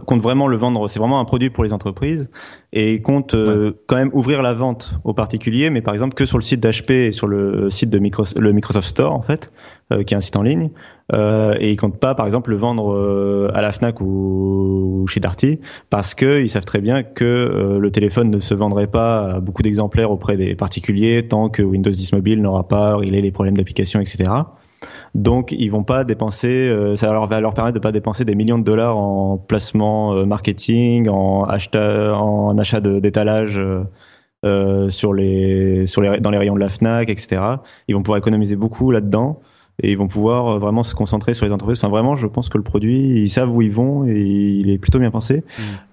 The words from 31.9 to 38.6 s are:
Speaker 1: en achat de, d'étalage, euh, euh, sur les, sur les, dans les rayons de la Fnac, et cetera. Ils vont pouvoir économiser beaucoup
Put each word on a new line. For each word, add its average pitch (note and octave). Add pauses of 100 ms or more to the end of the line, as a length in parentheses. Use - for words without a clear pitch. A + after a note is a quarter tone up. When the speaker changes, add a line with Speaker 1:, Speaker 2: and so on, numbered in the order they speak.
Speaker 1:
en G#2
achat G#2
de, G2
d'étalage, G#2
euh, F#2+ (640)
euh, G2
sur G2
les, F#2+
sur G2+
les, G2+
dans G#2+
les G#2
rayons G2+
de G2+
la G2
Fnac, A2+
et G2+
cetera. G#2+ (240)
Ils G#2
vont G2
pouvoir G#2
économiser G#2
beaucoup A2+